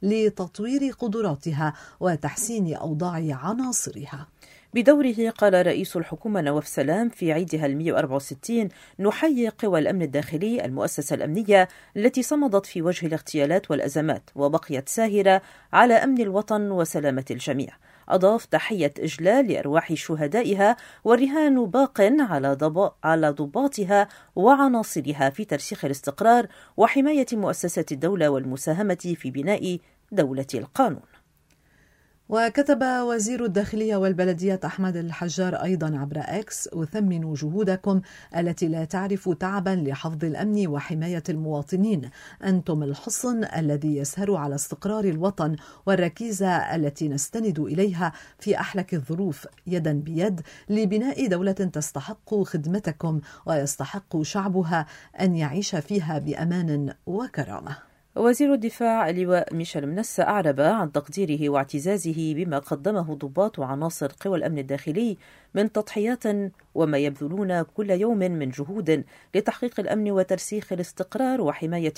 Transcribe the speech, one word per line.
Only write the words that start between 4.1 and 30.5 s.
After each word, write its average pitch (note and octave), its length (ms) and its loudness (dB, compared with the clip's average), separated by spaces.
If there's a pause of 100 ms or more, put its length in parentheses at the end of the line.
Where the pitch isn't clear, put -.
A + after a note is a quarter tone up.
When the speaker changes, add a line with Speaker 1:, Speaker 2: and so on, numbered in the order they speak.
Speaker 2:
بدوره، A3+ 560 6
قال F#3 360 6
رئيس F#3 300 0
الحكومة F3+ 440 -4
نواف D3 280 0
سلام E3+ 400 0
في E3+ 240 0
عيدها D#3+ 340 0
المية D3 260 0
وأربعة C3+ 240 0
وستين: G3+ 520 -2 (320)
"نحيي A#3 480 2
قوى F#3 320 0
الأمن F3 220 0
الداخلي، D#3+ 600 -2
المؤسسة C#3+ 500 -4
الأمنية F#3+ 540 4 (280)
التي A#3+ 260 2
صمدت A#3 440 2
في E3+ 160 -6
وجه E3+ 240 -2
الاغتيالات D#3 640 0
والأزمات D3 640 -2
وبقيت C#3+ 540 0
ساهرة G3+ 540 4 (300)
على A3+ 220 8
أمن C4 260 4
الوطن G#3 500 0
وسلامة D3 600 0
الجميع". B2 380 -4 (400)
أضاف: G3 360 4
"تحية D#3 540 0
إجلال G3 540 2
لأرواح D3+ 420 0
شهدائها، G3 840 2 (280)
والرهان C4+ 600 4
باق B3 360 2 (200)
على C#3 340 2
ضب-، D#3 380 2 (120)
على D#3+ 260 4
ضباطها G3+ 800 2 (280)
وعناصرها F#3 960 4
في - 140 -6
ترسيخ - 400 -6
الاستقرار G#3 600 4 (300)
وحماية C4+ 560 4
مؤسسات F3+ 600 -2
الدولة D#3 360 2
والمساهمة E3 880 -2
في C3 120 -8
بناء F3 480 -2 (340)
دولة C3+ 420 0